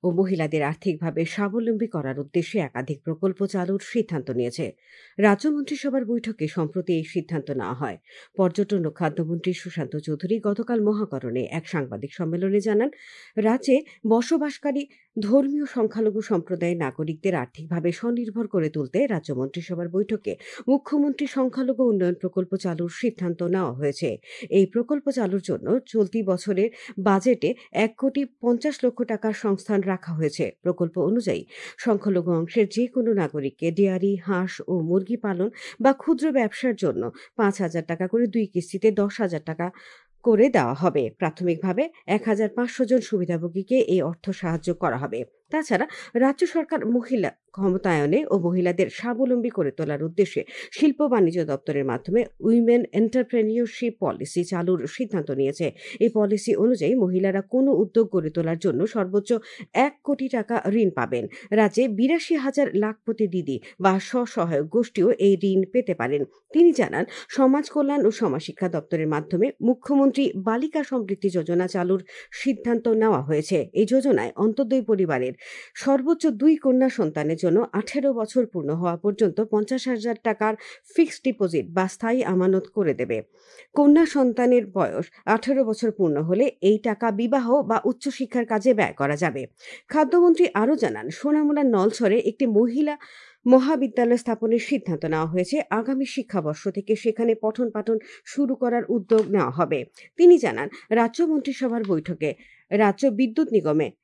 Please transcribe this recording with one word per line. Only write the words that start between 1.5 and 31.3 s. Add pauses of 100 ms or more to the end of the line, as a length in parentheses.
করার
উদ্দেশ্যে
একাধিক
প্রকল্প (120)
চালুর (100)
সিদ্ধান্ত
নিয়েছে। (520)
রাজ্য (100)
মন্ত্রিসভার
বৈঠকে (120)
সম্প্রতি
এই
সিদ্ধান্ত (100)
নেওয়া
হয়। (380)
পর্যটন
ও
খাদ্যমন্ত্রী
সুশান্ত (120)
চৌধুরী (120)
গতকাল (100)
মহাকরণে (160)
এক
সাংবাদিক
সম্মেলনে
জানান, (460)
রাজ্যে (360)
বসবাসকারী (340)
ধর্মীয়
সংখ্যালঘু (100)
সম্প্রদায়ের
নাগরিকদের
আর্থিকভাবে
স্বনির্ভর
করে
তুলতে
রাজ্য
মন্ত্রিসভার
বৈঠকে (360)
মুখ্যমন্ত্রী (100)
সংখ্যালঘু
উন্নয়ন
প্রকল্প (120)
চালুর
সিদ্ধান্ত (140)
নেওয়া
হয়েছে। (500)
এই
প্রকল্প (100)
চালুর
জন্য (200)
চলতি
বছরের (280)
বাজেটে (340)
এক
কোটি (180)
পঞ্চাশ
লক্ষ (140)
টাকার (100)
সংস্থান (120)
রাখা
হয়েছে। (180)
প্রকল্প (140)
অনুযায়ী (420)